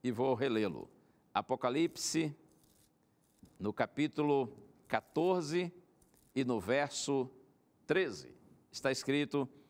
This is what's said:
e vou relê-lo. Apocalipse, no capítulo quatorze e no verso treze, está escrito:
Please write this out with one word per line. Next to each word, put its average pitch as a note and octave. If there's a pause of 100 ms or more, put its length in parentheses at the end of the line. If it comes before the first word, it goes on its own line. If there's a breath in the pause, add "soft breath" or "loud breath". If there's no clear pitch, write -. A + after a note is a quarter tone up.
e B2+
vou B2+
relê-lo. G#2+ (420 soft breath)
Apocalipse, C#3+ (1200)
no G#2
capítulo C#3+ (300)
quatorze E3+ (640)
e C3+
no A#2+
verso C3+ (580)
treze, A#2 (360)
está -
escrito: C#3 (220 loud breath)